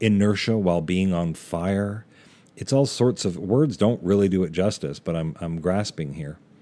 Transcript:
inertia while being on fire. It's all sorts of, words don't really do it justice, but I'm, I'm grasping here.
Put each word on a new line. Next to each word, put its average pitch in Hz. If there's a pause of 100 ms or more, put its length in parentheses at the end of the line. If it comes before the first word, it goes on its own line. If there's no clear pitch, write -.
inertia 104
while 87
being 92
on 85
fire. 98 (520)
It's -
all 135
sorts 123
of, 87
words 110
don't 110
really 98
do 92
it 80
justice, 82
but 85
I'm, 80
I'm 82
grasping 87
here. 76 (240)